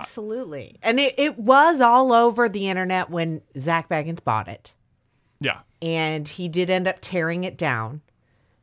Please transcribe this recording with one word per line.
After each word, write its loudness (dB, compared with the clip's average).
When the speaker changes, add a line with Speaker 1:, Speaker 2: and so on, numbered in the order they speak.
Speaker 1:
absolutely. -10
And 2
it, 2
it 0
was 6
all 6
over 4
the -4
internet -2
when -4
Zach -2
Baggins -4
bought -2
it. -18
Speaker 2:
Yeah. -4
Speaker 1:
And -4
he -10
did -2
end 0
up -4
tearing -4
it -10
down -4